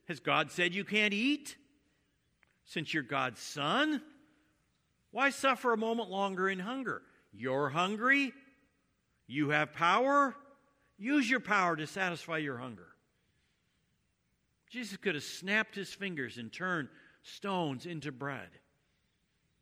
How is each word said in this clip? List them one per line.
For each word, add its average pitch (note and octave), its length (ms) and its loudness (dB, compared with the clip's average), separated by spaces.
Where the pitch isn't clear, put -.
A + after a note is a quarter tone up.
"Has D#3 140 -8
God D3 300 2
said F3 240 2
you G3 100 -2
can't G#3 300 2
eat? C#4 420 -2
Since D#3+ 280 -4
you're D#3 80 2
God's B2+ 380 -2
son, A#3 640 0
why C4+ 180 2
suffer B3+ 420 2
a A3 40 4
moment A3 340 -2
longer F#3+ 380 0
in F#3+ 100 -2
hunger? G#3+ 440 -6
You're C3 380 0
hungry. A3 640 2
You C#3 220 0
have D3 240 2
power. B3 640 4
Use B3+ 300 2
your B3 120 4
power F#3 340 2
to D3+ 120 -4
satisfy E3+ 520 -4
your C#3 200 -4
hunger." A#2 360 -12
Jesus G#3+ 300 -8
could F#3 160 -2
have C#3+ 100 -6
snapped G#3 500 -2
his G3 180 -8
fingers D3+ 460 -6
and A2+ 140 -10
turned E3+ 360 -4
stones E3+ 640 -4
into D3+ 260 -8
bread. B2 380 -8